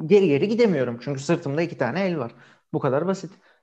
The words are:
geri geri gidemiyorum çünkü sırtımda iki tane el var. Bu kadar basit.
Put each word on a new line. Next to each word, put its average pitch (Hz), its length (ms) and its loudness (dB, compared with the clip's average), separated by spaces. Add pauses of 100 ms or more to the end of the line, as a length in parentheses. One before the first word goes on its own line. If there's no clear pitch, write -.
geri 190 220 6
geri 143 200 2
gidemiyorum 165 540 0
çünkü 143 180 -6
sırtımda 151 420 -2
iki - 160 -6
tane 156 280 -2
el 175 120 -2
var. 117 140 -6 (400)
Bu 156 60 -2
kadar 143 280 0
basit. 185 240 -4 (320)